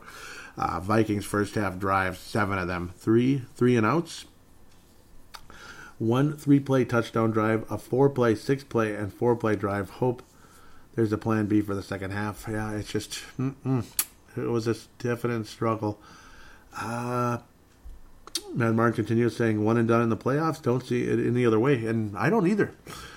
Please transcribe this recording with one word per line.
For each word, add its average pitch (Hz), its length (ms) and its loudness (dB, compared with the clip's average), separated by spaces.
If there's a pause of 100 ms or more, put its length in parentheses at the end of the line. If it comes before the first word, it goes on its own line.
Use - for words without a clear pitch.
(560)
Uh, 85 220 -2
Vikings 104 460 2
first 104 320 0
half 95 220 -2
drives, 95 420 0
seven 101 380 0
of 90 100 -2
them. 87 280 -4
Three, 123 460 2 (140)
three 123 200 4
and 107 100 4
outs. 165 400 -2 (1700)
One 135 380 2
three-play 135 500 4
touchdown 113 440 2
drive, 110 400 2
a 107 60 -4
four-play, 127 600 2
six-play, 117 580 -2
and 104 180 -6
four-play 117 440 2
drive. 98 340 -4
Hope 123 320 -2 (720)
there's 110 180 2
a 107 60 2
plan 110 280 0
B 107 140 4
for 98 140 -2
the 98 80 -4
second 95 300 -8
half. 104 360 -6
Yeah, 107 240 -4
it's 104 180 -8
just, - 320 -6 (160)
mm-mm. 131 460 -2 (520)
It 123 120 -4
was 117 180 0
a 113 100 0 (220)
definite 117 480 -2
struggle. 107 540 -2 (720)
Uh, 120 640 -2 (1160)
Mad 113 200 2
Martin 113 200 4
continues 113 420 0
saying, 107 280 2
"One 113 120 4
and 117 120 4
done 117 140 4
in 117 60 2
the 110 80 0
playoffs. 147 460 -2
Don't 131 240 -2
see 123 160 0
it 120 220 0
any 123 200 2
other 110 140 4
way." 120 280 2
And 110 300 -2
I 113 140 0
don't 214 160 4
either. 196 260 2 (440)